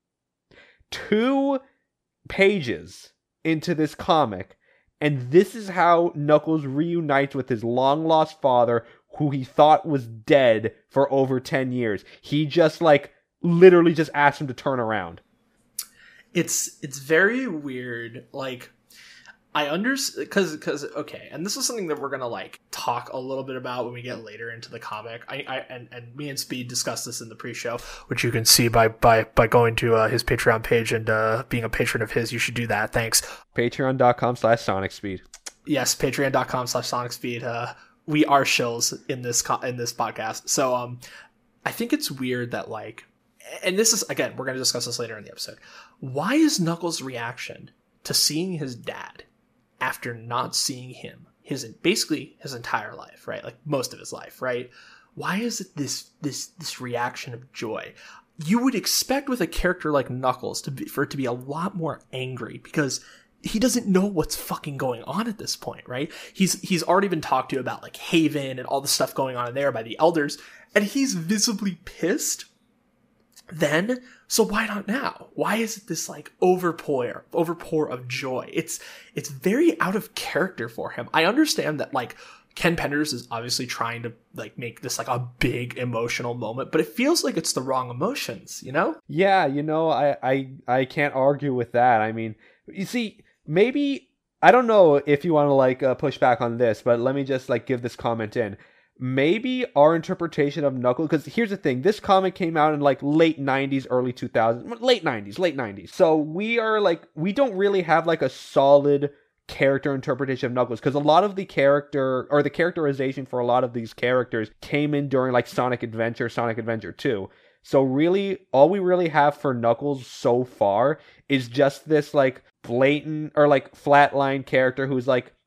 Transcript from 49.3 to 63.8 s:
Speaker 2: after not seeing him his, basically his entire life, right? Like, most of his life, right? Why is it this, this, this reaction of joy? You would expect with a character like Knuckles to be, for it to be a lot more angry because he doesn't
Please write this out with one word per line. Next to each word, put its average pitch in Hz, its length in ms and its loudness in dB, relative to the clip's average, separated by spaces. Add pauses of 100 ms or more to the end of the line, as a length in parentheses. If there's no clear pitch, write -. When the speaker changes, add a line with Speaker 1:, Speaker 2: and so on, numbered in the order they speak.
Speaker 2:
after 127 320 -6
not 117 400 -6
seeing 127 360 -6
him - 360 -18 (140)
his, 139 240 -8
basically 147 760 -2
his 135 140 -12
entire 117 400 -6
life, - 320 -20
right? 107 160 -10
Like, - 220 -14
most 143 280 -4
of - 60 -20
his - 140 -16
life, - 280 -16
right? 123 300 -6 (440)
Why 160 240 -4
is 233 220 -4
it - 140 -16
this, - 360 -8 (100)
this, 135 280 -8 (100)
this - 220 -12
reaction 123 540 -6
of 127 180 -18
joy? - 400 -8 (520)
You 208 160 2
would 254 140 2
expect 277 540 -2
with 247 120 -2
a 175 60 0
character 175 440 -2
like 139 200 2
Knuckles 123 520 -4
to - 80 -10
be, 139 140 -8
for - 180 -4
it 143 80 -4
to 147 60 -10
be 135 80 -2
a 120 80 -2
lot 139 420 -8
more 160 280 -6 (100)
angry 127 500 -10
because 139 380 -2 (420)
he - 160 -4
doesn't 240 280 0